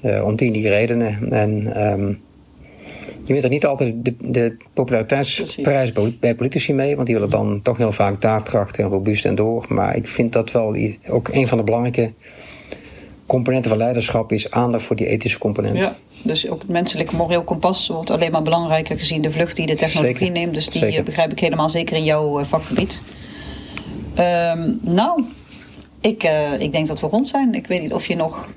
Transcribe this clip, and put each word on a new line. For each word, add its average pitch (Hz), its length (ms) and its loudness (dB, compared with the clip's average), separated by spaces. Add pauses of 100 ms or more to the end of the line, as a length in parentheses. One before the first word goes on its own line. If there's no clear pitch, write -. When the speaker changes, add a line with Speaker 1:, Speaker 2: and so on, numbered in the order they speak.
Speaker 1:
Eh, 104 220 0
om 104 120 2
die 127 100 2
en 113 60 2
die 107 160 0
redenen." 110 600 2
En, 107 440 0
ehm, 101 380 0 (1120)
je 139 80 0
wint 135 120 2
er 120 60 4
niet 147 160 2
altijd 135 280 0 (100)
de, 123 160 0
de 117 360 0 (180)
populariteitsprijs 131 1160 0
Speaker 2:
Precies. - 0 -
Speaker 1:
bij, 110 280 2
bij 117 140 2
politici 131 380 0
mee, 139 220 2
want 135 120 0
die 117 100 2
willen 104 140 0
dan 104 320 0
toch 117 140 2
heel 110 160 2
vaak 101 280 0
daadkracht 110 580 0
en 107 100 2
robuust 98 360 0
en 101 100 2
door. 113 340 0
Maar 98 280 0
ik - 120 -2
vind 117 240 0
dat 113 200 0
wel 110 240 2
i-, 107 220 -2 (100)
ook 117 200 0
een 131 200 2
van 117 100 2
de 107 60 0
belangrijke 117 480 2 (1120)
componenten 127 440 2
van 110 80 4
leiderschap 113 540 0
is 107 180 -2
aandacht 120 340 2
voor 113 120 0
die 113 100 0
ethische - 320 0
component. 104 380 0
Speaker 2:
Ja, 196 200 0 (260)
dus - 260 0
ook 160 120 -6
het 196 100 -10
menselijk 175 420 0
moreel 170 300 2
kompas 175 460 0
wordt 160 220 -4
alleen 160 200 2
maar 156 120 0
belangrijker 160 560 0
gezien 156 240 0
de 156 80 0
vlucht 170 260 0
die 160 100 -2
de 151 80 2
technologie 151 440 2
Speaker 1:
Zeker. 180 140 0
Speaker 2:
neemt. 170 220 -2
Dus 151 140 -2
die, - 120 -2
Speaker 1:
Zeker. 107 180 2
Speaker 2:
eh, - 60 0
begrijp 160 280 0
ik - 80 -6
helemaal 160 280 2
zeker 165 280 0
in 156 80 2
jouw, 151 340 2
eh, 143 60 0
vakgebied. - 560 -2 (1120)
Ehm, 170 560 2 (100)
nou, 240 440 2 (760)
ik, 220 220 0
eh, 151 380 2
ik 147 120 -2
denk 156 140 0
dat 156 140 -4
we 160 60 -2
rond 214 220 2
zijn. 262 260 2
Ik - 120 -6
weet 180 160 -2
niet 151 100 -4
of - 140 -4
je 165 100 -2
nog 160 400 -4